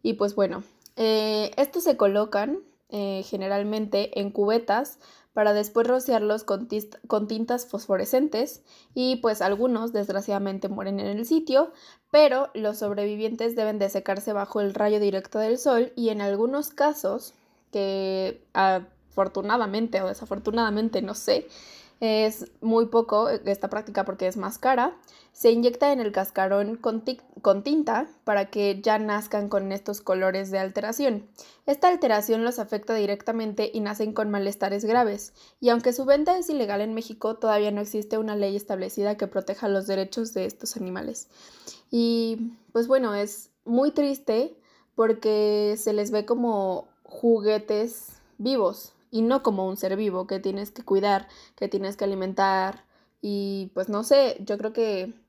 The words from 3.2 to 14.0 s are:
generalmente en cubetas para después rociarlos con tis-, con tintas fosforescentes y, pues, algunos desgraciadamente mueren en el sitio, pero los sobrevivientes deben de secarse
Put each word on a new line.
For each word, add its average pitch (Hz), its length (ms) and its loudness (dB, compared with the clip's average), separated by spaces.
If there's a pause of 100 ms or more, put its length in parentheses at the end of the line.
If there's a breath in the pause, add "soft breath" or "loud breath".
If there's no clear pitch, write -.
generalmente 202 920 -2
en 202 120 -2
cubetas 226 680 0 (340 soft breath)
para 214 200 4
después 208 340 2
rociarlos 220 560 0
con 202 240 -4
tis-, 214 300 -6 (100)
con 214 200 0
tintas 233 380 -4
fosforescentes 226 960 -2 (320 soft breath)
y, 254 240 0
pues, 220 240 0
algunos 226 500 0
desgraciadamente 196 800 -2
mueren 196 300 -6
en 202 80 -4
el 208 180 -4
sitio, 320 480 2 (400 loud breath)
pero 277 400 6
los 214 240 -2
sobrevivientes 214 760 -4
deben 214 240 -2
de 196 100 0
secarse 202 440 -4